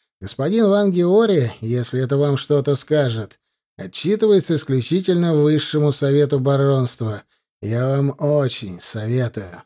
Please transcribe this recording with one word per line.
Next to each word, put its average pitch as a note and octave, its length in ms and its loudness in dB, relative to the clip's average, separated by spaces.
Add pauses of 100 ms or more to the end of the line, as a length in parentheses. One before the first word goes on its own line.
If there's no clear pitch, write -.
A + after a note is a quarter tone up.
(200)
Господин F3 480 0
Ван G3+ 240 2
Геори, F3+ 600 2 (100)
если A#2+ 400 -4
это C3 160 -2
вам C#3+ 200 0
что-то C#3+ 380 0
скажет, B2 640 -2 (380)
отчитывается F#3+ 800 0
исключительно E3+ 800 0
высшему D3+ 560 2
совету C#3 480 2
баронства. C3 840 0 (380)
Я A#2 260 -2
вам C#3 300 0
очень C3+ 640 -2
советую». A2 840 -6